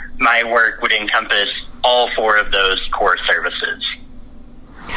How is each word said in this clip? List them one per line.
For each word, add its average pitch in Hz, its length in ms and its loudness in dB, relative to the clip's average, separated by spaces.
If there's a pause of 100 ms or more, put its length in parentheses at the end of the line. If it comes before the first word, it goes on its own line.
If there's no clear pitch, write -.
(180)
my 120 240 4
work 117 380 2
would 113 120 0
encompass 107 580 0 (340)
all 123 320 4
four 107 220 4
of 104 120 2
those 98 300 2 (180)
core 90 280 2
services. - 580 -2 (1120)